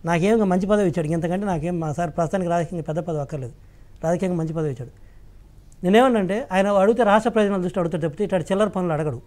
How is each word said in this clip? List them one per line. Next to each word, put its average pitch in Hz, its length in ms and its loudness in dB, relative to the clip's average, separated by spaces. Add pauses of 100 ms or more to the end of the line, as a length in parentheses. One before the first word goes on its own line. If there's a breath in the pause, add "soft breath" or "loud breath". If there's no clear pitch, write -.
నాకేం 175 280 2
ఇంకా 220 120 4
మంచి 185 200 2
పదవి 208 220 2
ఇచ్చాడు, 156 200 -2
ఇంతకంటే 170 380 -2
నాకేం, 175 340 -2
మా 156 140 -4
సార్ 175 160 -2
ప్రస్తుతానికి 175 420 -2
రాజకీయంగా 170 320 -2
పెద్ద 160 160 -4
పదవి 160 220 -6
అక్కర్లేదు, 135 320 -10 (500 soft breath)
రాజకీయంగా 180 320 0
మంచి 160 180 -4
పదవి 156 180 -4
ఇచ్చాడు. 131 200 -10 (920 soft breath)
నేనేమన్నంటే 214 680 2
ఆయన 190 160 2
అడిగితే 202 360 4
రాష్ట్ర 214 260 4
ప్రయోజనాల 202 320 2
దృష్టి 180 180 -2
అడుగుతాడు 165 280 -2
తప్పితే 151 160 -4
ఇట్లాంటి 190 280 -2
చిల్లర 202 160 2
పనులు 180 260 -2
అడగడు. 147 340 -4